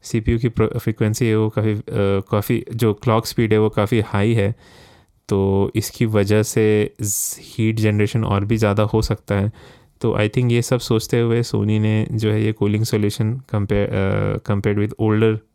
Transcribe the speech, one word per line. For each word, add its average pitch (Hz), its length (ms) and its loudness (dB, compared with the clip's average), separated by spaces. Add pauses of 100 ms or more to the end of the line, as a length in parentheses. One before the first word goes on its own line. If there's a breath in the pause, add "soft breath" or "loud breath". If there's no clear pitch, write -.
सीपीयू 117 360 -2
की 120 100 0
प्र-, 110 300 -2
फ्रीक्वेंसी 110 480 -2
है, 110 100 2
वो 110 120 2
काफ़ी, 107 240 0
अ, 107 100 -4 (480)
काफ़ी, 107 340 0 (100)
जो 113 200 2
क्लॉक 110 320 0
स्पीड 113 260 0
है, 107 60 4
वो 107 100 4
काफ़ी 107 320 0
हाई 104 340 0
है, 110 200 0 (760 loud breath)
तो 98 480 2
इसकी 110 300 -2
वजह 107 360 2
से 107 600 0
ज-, - 380 -6
हीट 110 360 -2
जनरेशन 107 480 0
और 101 200 0
भी 110 120 0
ज़्यादा 107 260 2
हो 107 200 0
सकता - 320 -4
है। 101 180 0 (480 loud breath)
तो 113 160 0
I 107 120 0
think 123 240 0
ये 120 100 2
सब 123 180 -2
सोचते 117 400 0
हुए 117 220 0
Sony 107 380 0
ने 107 320 2
जो 110 200 0
है, 107 120 0
ये 107 80 0
कूलिंग 104 320 0
सॉल्यूशन 110 560 -2 (140)
compare, 101 180 -2
अ, 101 640 0
compared 104 420 -2
with 104 140 -2 (100)
older 110 360 2 (160)